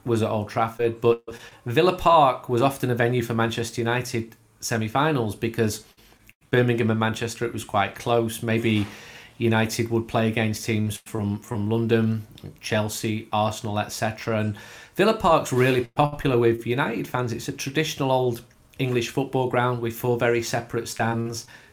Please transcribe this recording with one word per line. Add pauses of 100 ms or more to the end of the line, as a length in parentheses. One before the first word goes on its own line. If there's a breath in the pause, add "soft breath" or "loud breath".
was
at
Old
Trafford.
But (460 loud breath)
Villa
Park
was
often
a
venue
for
Manchester
United (240)
semi-finals
because (640 soft breath)
Birmingham
and
Manchester,
it
was
quite
close.
Maybe (500 loud breath)
United
would
play
against
teams
from,
from
London, (340)
Chelsea,
Arsenal,
et
cetera.
And (380 loud breath)
Villa
Park's
really
popular
with
United
fans.
It's
a
traditional
old (380)
English
football
ground
with
four
very
separate
stands. (280 loud breath)